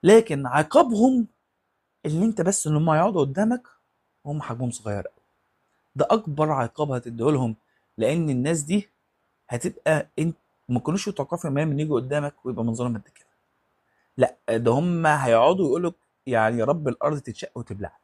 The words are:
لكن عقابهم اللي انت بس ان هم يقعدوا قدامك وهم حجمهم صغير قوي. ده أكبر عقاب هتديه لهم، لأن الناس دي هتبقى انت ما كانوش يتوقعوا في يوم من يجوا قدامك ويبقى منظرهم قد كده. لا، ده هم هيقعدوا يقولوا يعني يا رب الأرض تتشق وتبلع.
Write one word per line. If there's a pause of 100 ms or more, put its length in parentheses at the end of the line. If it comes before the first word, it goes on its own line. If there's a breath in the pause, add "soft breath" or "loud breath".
لكن
عقابهم (760)
اللي
انت
بس
ان
هم
يقعدوا
قدامك (560)
وهم
حجمهم
صغير
قوي. (760)
ده
أكبر
عقاب
هتديه
لهم، (420)
لأن
الناس
دي (600)
هتبقى (120)
انت (320)
ما
كانوش
يتوقعوا
في
يوم
من
يجوا
قدامك
ويبقى
منظرهم
قد
كده. (920)
لا، (200)
ده
هم
هيقعدوا
يقولوا (360)
يعني
يا
رب
الأرض
تتشق
وتبلع.